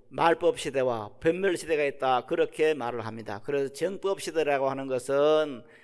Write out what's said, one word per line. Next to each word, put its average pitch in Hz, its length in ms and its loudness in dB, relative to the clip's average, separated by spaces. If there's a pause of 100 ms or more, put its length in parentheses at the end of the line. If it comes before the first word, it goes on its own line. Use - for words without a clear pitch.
(100)
말법 165 500 2
시대와 123 580 -2
변멸 175 380 0
시대가 156 260 -2
있다, 131 440 0
그렇게 156 480 2
말을 120 300 -6
합니다. 110 400 -8
그래서 139 280 -2
정법 190 480 -4
시대라고 143 500 0
하는 135 160 -4
것은 139 800 2 (200)